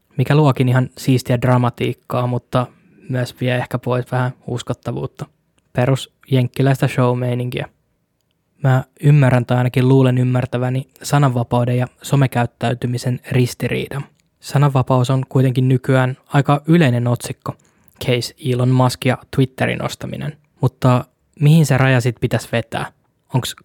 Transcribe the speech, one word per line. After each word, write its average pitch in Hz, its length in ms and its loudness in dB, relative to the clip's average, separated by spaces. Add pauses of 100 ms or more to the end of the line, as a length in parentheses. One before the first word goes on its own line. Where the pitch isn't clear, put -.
(160)
mikä 135 180 2
luokin 135 340 4
ihan 127 280 2
siistiä 123 440 0
dramatiikkaa, 123 840 -2
mutta 123 400 -4 (420)
myös 123 320 -4
vie 123 140 -2
ehkä 123 240 -6
pois 123 320 -4
vähän 127 200 -2 (160)
uskottavuutta. 123 800 -8 (480)
Perus 131 400 -2 (180)
jenkkiläistä 131 560 0
show-meininkiä. 123 800 -2 (960)
Mä 131 200 2 (200)
ymmärrän 131 420 4
tai 123 120 0
ainakin 127 300 0
luulen 127 300 4
ymmärtäväni 127 680 -2 (160)
sananvapauden 123 760 0
ja 123 100 -2 (140)
somekäyttäytymisen 123 1160 -2 (120)
ristiriidan. 123 760 -4 (340)
Sananvapaus 131 680 0
on 131 200 0
kuitenkin 131 380 0
nykyään 131 500 0 (100)
aika 143 400 2
yleinen 127 400 2
otsikko, - 480 -6 (500)
case 123 300 -4 (100)
Elon 123 240 0
Musk 127 360 2
ja 127 120 0 (180)
Twitterin 123 500 -2
ostaminen. 131 520 -10 (240)
Mutta 127 440 0 (340)
mihin 151 260 6
se 135 120 0
raja 131 240 4
sit 120 200 -2
pitäisi - 300 -4
vetää? 117 400 -6 (420)
Onks - 320 -4